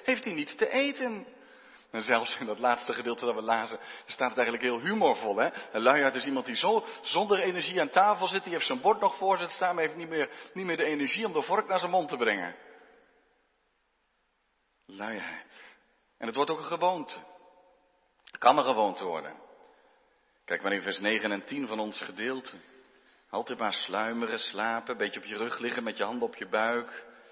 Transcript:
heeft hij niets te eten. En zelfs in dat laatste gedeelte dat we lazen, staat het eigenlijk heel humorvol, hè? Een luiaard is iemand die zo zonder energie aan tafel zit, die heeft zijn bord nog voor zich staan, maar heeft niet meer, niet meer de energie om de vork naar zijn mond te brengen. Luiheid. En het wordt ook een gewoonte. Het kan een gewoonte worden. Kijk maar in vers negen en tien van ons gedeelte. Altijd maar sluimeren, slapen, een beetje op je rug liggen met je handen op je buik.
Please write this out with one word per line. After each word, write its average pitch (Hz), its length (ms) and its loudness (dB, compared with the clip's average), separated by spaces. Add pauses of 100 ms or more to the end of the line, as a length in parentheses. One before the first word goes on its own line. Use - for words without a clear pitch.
heeft 254 200 0
hij 208 100 -4
niets 147 220 -4
te - 140 2
eten. 254 580 -2 (640)
En 113 100 -6
zelfs 117 380 2
in 123 60 -8
dat 107 140 -4
laatste 120 340 2
gedeelte 117 320 -4
dat 117 100 0
we 110 60 -6
lazen, 113 380 0 (260)
staat - 240 -2
het - 100 -8
eigenlijk 117 220 2
heel 120 180 2
humorvol, 135 580 2
hè? 135 120 4 (220)
Een 110 100 0
luiaard 135 340 6
is 127 100 -2
iemand 135 200 -2
die 120 100 -6
zo 202 300 2 (160)
zonder 196 380 2
energie 180 420 0
aan 143 80 2
tafel 190 380 6
zit, 185 160 0
die 175 100 -6
heeft 156 120 0
zijn 127 160 0
bord 208 180 6
nog 196 180 4
voor 190 200 4
zich 208 140 -4
staan, 180 240 2
maar 165 80 2
heeft 156 120 0
niet 165 140 -8
meer, 151 200 0 (240)
niet 185 120 -4
meer 165 120 0
de 160 80 2
energie 151 400 0
om 185 80 -2
de 156 80 2
vork 202 260 2
naar 185 120 2
zijn 175 120 -2
mond 180 180 2
te 143 80 -4
brengen. 101 380 0 (2250)
Luiheid. 98 920 -12 (400)
En 117 100 -8
het 113 80 -6
wordt 143 160 0
ook 156 80 -4
een 156 40 -12
gewoonte. 165 540 -2 (1080)
Het - 140 -18
kan 143 200 6
een 151 60 4
gewoonte 107 400 0
worden. 82 320 -6 (1080)
Kijk 87 160 -4
maar 98 120 -2
in 98 80 -2
vers 92 180 -4
negen 104 320 0
en 95 140 -6
tien 139 220 -6
van 107 120 -6
ons 107 220 -6
gedeelte. 120 540 -8 (760)
Altijd 113 300 -6
maar 104 140 0
sluimeren, 110 640 -2
slapen, 113 520 -2
een 117 60 -6
beetje 104 220 -2
op - 60 -16
je 107 120 -8
rug 113 220 -4
liggen 120 240 -4
met 110 140 -6
je 107 60 0
handen 117 240 -2
op - 80 -6
je 101 120 -10
buik. 117 640 -2 (200)